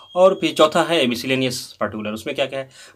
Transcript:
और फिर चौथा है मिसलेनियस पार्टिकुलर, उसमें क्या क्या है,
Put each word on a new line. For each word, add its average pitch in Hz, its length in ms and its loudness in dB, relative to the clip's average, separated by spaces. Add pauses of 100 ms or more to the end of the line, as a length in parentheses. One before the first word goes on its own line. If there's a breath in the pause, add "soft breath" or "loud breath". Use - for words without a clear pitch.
(140)
और 185 200 6
फिर 156 180 -4
चौथा 160 300 4
है 156 240 0
मिसलेनियस 131 760 -4
पार्टिकुलर, 104 300 -6
उसमें 123 260 -8
क्या 139 100 -2
क्या 135 140 -8
है, 135 100 -12 (260 loud breath)